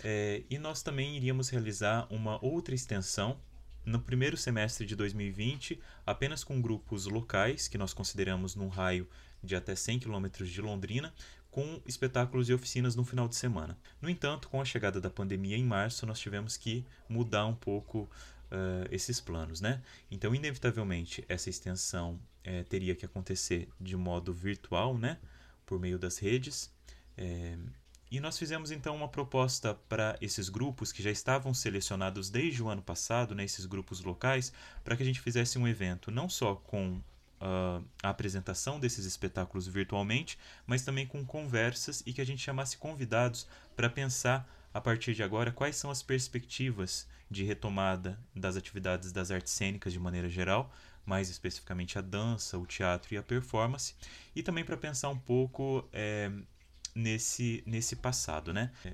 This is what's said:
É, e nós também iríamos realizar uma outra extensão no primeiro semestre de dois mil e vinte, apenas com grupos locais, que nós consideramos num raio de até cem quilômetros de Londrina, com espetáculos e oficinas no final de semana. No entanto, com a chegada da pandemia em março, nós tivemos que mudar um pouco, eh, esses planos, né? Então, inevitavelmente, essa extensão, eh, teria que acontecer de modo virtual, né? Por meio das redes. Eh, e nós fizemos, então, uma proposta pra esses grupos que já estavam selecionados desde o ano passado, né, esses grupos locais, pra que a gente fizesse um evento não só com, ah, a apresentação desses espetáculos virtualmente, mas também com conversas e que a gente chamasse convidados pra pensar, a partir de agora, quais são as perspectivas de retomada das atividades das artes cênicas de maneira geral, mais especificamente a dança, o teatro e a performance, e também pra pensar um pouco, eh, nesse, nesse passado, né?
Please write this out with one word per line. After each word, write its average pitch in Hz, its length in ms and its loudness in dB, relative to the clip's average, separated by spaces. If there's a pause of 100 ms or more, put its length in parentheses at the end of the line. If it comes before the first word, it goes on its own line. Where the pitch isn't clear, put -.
É, 104 460 0
e 135 80 -2
nós 156 260 -4
também 143 320 0
iríamos 131 320 2
realizar 110 640 2
uma 110 320 -2
outra 143 320 0
extensão 104 640 0 (460)
no 117 160 2
primeiro 127 340 2
semestre 113 500 2
de 101 120 -4
dois 101 160 2
mil 101 140 0
e 98 40 -2
vinte, 131 500 -2 (240)
apenas 139 380 0
com 135 180 0
grupos 110 440 0
locais, 110 640 2
que - 80 -2
nós 98 160 -2
consideramos 95 600 0
num 101 140 -2
raio 92 400 2 (360)
de 95 120 0
até 90 200 0
cem 117 220 2
quilômetros 98 540 -2
de 90 100 -4
Londrina, 104 500 -2 (380)
com 151 380 -4
espetáculos 127 600 2
e 123 60 6
oficinas 127 420 2
no 123 80 2
final 123 240 0
de 120 80 -2
semana. 85 400 -2 (240)
No 147 80 -6
entanto, 147 400 -2
com 135 140 -2
a 135 40 0
chegada 101 360 2
da 92 80 0
pandemia 98 480 0
em 127 60 4
março, 113 420 2
nós 107 140 -2
tivemos 104 380 -4
que 120 280 -2 (240)
mudar 110 380 4
um 117 80 2
pouco, 104 520 -2 (440)
eh, 92 400 0
esses 123 280 0
planos, 80 400 -4
né? 120 220 2 (300)
Então, 104 240 2
inevitavelmente, 113 920 0
essa 90 220 -2
extensão, 90 680 -2 (240)
eh, 90 220 -2
teria 92 300 2
que - 80 -10
acontecer 92 640 -2 (120)
de 92 180 -4
modo 90 340 0
virtual, 98 640 0
né? 127 220 0 (480)
Por 95 140 -2
meio 90 180 2
das 90 220 -2
redes. 123 520 0 (460)
Eh, 87 400 -4 (540)
e 127 80 -2
nós 160 180 -4
fizemos, 156 320 -2
então, 151 260 -2
uma 151 140 -2
proposta 131 640 2 (160)
pra 107 320 2
esses 98 280 -2
grupos 123 420 -2
que - 100 -6
já 101 80 2
estavam 131 420 2
selecionados 95 800 0
desde 127 320 2
o 110 80 0
ano 101 140 -2
passado, 113 500 0
né, 101 100 0
esses 95 220 -4
grupos 95 360 -4
locais, 127 520 0 (300)
pra 117 120 0
que 123 60 2
a 131 40 2
gente 131 160 2
fizesse 120 360 2
um 120 80 6
evento 98 460 0
não 135 160 0
só 110 280 2
com, 95 460 -2 (380)
ah, 92 420 0 (220)
a 98 60 2
apresentação 98 720 -2
desses 117 240 0
espetáculos 92 600 -2
virtualmente, 101 720 0 (300)
mas 127 140 2
também 135 260 -2
com 139 180 -6
conversas 123 800 0
e 127 60 -4
que 123 80 -4
a 135 60 0
gente 131 160 -2
chamasse 135 360 -2
convidados 123 720 2 (300)
pra 117 120 6
pensar, 131 560 2 (280)
a 104 80 0
partir 113 320 4
de 107 100 0
agora, 107 260 2
quais 139 280 0
são 143 120 -2
as 135 140 -4
perspectivas 123 1040 0 (220)
de 98 160 -2
retomada 98 760 2 (160)
das 95 220 0
atividades 92 560 -2
das 92 180 0
artes 90 220 0
cênicas 98 400 0
de 90 60 -2
maneira 90 280 0
geral, 92 420 2 (360)
mais 95 240 2
especificamente 90 680 -4
a 101 40 -2
dança, 101 560 0
o 87 80 -4
teatro 90 480 0
e 104 40 0
a 101 60 -4
performance, 123 720 0 (400)
e 160 80 -2
também 165 220 0
pra 170 100 -2
pensar 151 320 -2
um 139 100 0
pouco, 131 760 2
eh, 104 360 0 (640)
nesse, 113 720 2
nesse 113 300 0
passado, 98 580 -2
né? 117 160 2 (240)